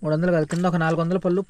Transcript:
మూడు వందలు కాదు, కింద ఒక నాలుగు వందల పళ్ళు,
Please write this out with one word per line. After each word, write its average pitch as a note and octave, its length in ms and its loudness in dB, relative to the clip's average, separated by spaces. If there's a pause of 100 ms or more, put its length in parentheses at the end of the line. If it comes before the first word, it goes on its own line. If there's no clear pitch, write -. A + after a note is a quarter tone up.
మూడు D#3 120 -2
వందలు F3 220 2
కాదు, D#3 180 2
కింద F3 180 0
ఒక F3 120 0
నాలుగు D#3+ 200 0
వందల F3+ 220 0
పళ్ళు, F3+ 240 2